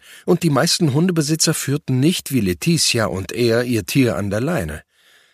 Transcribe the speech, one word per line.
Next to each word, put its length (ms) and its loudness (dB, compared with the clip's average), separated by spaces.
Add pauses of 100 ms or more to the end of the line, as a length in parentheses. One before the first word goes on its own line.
(260)
und 160 2
die 80 0
meisten 440 2
Hundebesitzer 600 0
führten 460 -2
nicht 320 0
wie 80 0
Leticia 640 0
und 260 -6
er 340 2
ihr 200 -2
Tier 300 2
an 160 -4
der 100 -2
Leine. 400 -4 (520)